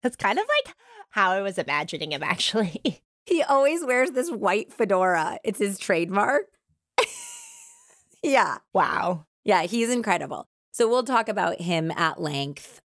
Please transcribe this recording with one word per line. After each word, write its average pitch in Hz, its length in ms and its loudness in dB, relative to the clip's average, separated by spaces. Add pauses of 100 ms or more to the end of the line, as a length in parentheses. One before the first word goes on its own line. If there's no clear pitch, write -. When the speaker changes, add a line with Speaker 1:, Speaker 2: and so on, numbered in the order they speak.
Speaker 1:
That's 240 120 -2
kind 214 240 0
of, 427 60 -2 (200)
like, - 100 -18 (340)
how 190 220 2
I 196 100 0
was 196 160 -4
imagining 151 560 -4
him, 143 100 -6
actually. 185 840 -2
<laughs> - 180 -20
Speaker 2:
He 330 180 2
always 285 400 2
wears 254 280 2
this 254 200 -2
white 202 400 0
fedora. 185 720 2
It's 202 160 -4
his 202 180 -2
trademark. 202 680 0 (520)
<laughs> 466 60 2 (1200)
Yeah. 226 340 2 (160)
Speaker 1:
Wow. 175 520 0 (180)
Speaker 2:
Yeah, 180 200 2
he's 226 260 0
incredible. 180 580 -2 (240)
So 226 160 2
we'll 247 160 2
talk 233 240 2
about 185 320 -2
him 170 320 0
at 165 300 -2
length. 143 600 -6 (100)